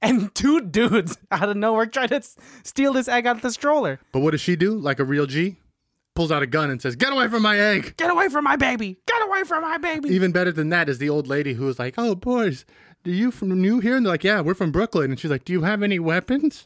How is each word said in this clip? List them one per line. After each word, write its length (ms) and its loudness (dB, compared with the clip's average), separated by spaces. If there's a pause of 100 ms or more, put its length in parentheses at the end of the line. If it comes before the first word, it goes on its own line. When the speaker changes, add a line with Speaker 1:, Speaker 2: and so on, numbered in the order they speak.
Speaker 1:
and 340 2
two 260 2
dudes 640 0
<laughs> 80 -16
out 180 0
of 80 -4
nowhere 300 0
try 200 -2
to 100 0
s-, 200 -12 (260)
steal 300 0
this 140 0
egg 180 2
out 120 2
of 40 -16
the 100 -2
stroller. 480 0 (120)
Speaker 2:
But 100 0
what 100 4
does 100 0
she 140 0
do? 220 0
Like 220 -2
a 40 2
real 220 0
G? 320 -2 (560)
Pulls 180 0
out 120 0
a 40 0
gun 220 0
and 120 -4
says, 140 -4
"Get 160 0
away 160 2
from 140 0
my 180 4
egg!" 380 0
Speaker 1:
"Get 120 0
away 200 2
from 160 0
my 100 2
baby! 500 -2
Get 160 0
away 220 -2
from 200 -2
my 140 -4
baby!" 340 -4
Speaker 2:
Even 200 2
better 220 2
than 160 -2
that 180 0
is 100 -2
the 120 -2
old 180 0
lady 280 -2
who 100 -4
was 120 -2
like, 200 -6
"Oh, 180 0
boys, 480 -2 (400)
do 80 -4
you 200 0
from 180 -4 (120)
new 200 2
here?" 160 2
And 80 2
they're 80 2
like, 100 -2
"Yeah, 160 2
we're 140 0
from 180 -2
Brooklyn." 400 0
And 80 -6
she's 120 -4
like, 120 -2
"Do 80 -8
you 120 0
have 200 0
any 160 0
weapons?" 680 -2